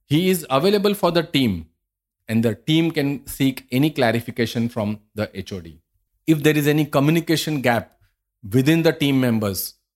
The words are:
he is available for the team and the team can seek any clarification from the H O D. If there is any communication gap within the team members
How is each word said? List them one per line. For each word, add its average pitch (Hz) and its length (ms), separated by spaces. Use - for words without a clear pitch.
he 175 240
is 180 200
available 196 440
for 185 180
the 165 120
team 107 440
and 113 160
the 110 120
team 160 360
can 143 360
seek - 440
any 139 180
clarification 117 800
from 107 300
the 107 220
H 98 160
O 95 60
D. 80 220
If 156 180
there 151 140
is 147 100
any 151 180
communication 151 760
gap 117 380
within 139 300
the 165 100
team 139 280
members 107 560